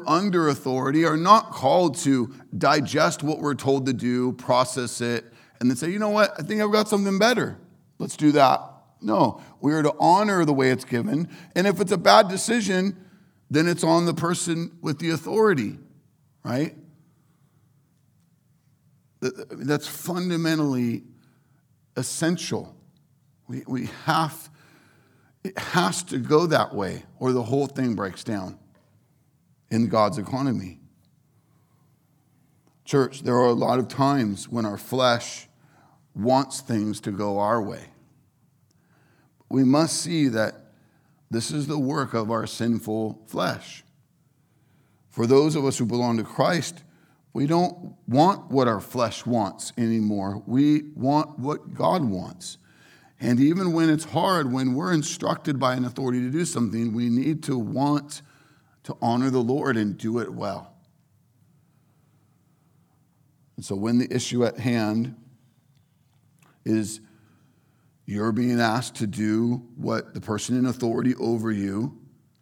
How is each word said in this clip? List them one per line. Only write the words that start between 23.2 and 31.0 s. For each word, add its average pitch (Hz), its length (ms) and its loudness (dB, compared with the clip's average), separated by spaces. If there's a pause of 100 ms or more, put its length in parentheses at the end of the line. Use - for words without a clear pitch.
We, 131 180 -12
we 120 240 -6 (160)
have, 156 460 -2 (920)
it - 140 -10
has 175 460 -2
to 139 160 -6
go 151 280 2
that 135 280 2
way, 90 300 -6 (120)
or 127 140 0
the 123 120 0
whole 135 220 0
thing 127 300 -4
breaks 98 280 -6
down 98 360 -8 (1120)
in 113 160 2
God's 104 320 2
economy. 101 600 -6 (2000)